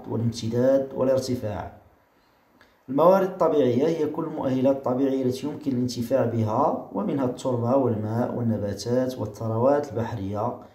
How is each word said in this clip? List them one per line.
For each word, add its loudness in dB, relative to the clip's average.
والامتداد 2
والارتفاع. -2
الموارد 6
الطبيعية 2
هي 0
كل -4
المؤهلات 0
الطبيعية 0
التي -2
يمكن -4
الانتفاع 0
بها، 0
ومنها -2
التربة 0
والماء 0
والنباتات -2
والثروات 0
البحرية -4